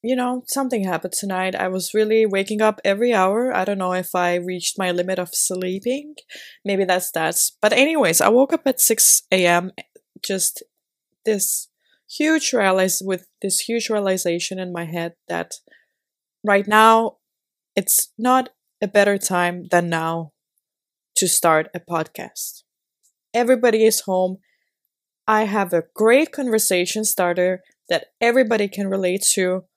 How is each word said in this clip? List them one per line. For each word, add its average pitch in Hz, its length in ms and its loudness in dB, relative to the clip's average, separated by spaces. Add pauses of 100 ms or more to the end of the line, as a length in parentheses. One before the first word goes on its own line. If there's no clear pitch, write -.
you 240 140 -2
know, 247 320 -4
something 254 380 -2
happened 180 340 -4
tonight. 185 380 -4
I - 100 -2
was 185 260 -6
really 214 320 2
waking 202 380 -2
up 214 220 0
every 208 280 0
hour. 214 400 2
I 185 120 0
don't 196 140 -4
know 185 160 -2
if 180 200 -6
I 175 220 0
reached 180 420 -6
my 185 140 0
limit 180 260 -2
of 180 160 -8
sleeping. 196 800 -4 (500)
Maybe 196 200 0
that's 185 260 0
that. 160 260 -2 (240)
But - 120 4
anyways, 285 480 2
I 220 80 6
woke 247 240 4
up 320 120 -2
at 269 160 0
six - 520 2
A 190 120 2
M, 175 280 2 (520)
just - 380 -6 (600)
this 208 420 -2 (420)
huge 311 440 0
realize-, 190 520 2
with 185 220 -6 (160)
this 190 200 -4
huge 226 280 -4
realization 185 680 -2
in 180 120 -8
my 170 120 -8
head 170 300 -8 (120)
that 170 280 -8 (880)
right 202 240 2
now 220 480 4 (580)
it's - 420 -2
not 247 340 2 (300)
a 214 60 -2
better 202 320 4
time 175 540 -2
than 175 180 2
now 165 400 -4 (880)
to 190 100 0
start 160 480 2
a 175 60 -10
podcast. - 840 -10 (720)
Everybody 233 500 2
is 220 180 2
home. 185 360 -2 (880)
I 214 160 2
have 196 300 -2
a 165 200 0
great 247 380 4
conversation 214 760 -2
starter 180 600 0 (240)
that - 180 -2 (140)
everybody 226 480 2
can 196 200 -6
relate 190 440 -2
to. 185 320 -2 (120)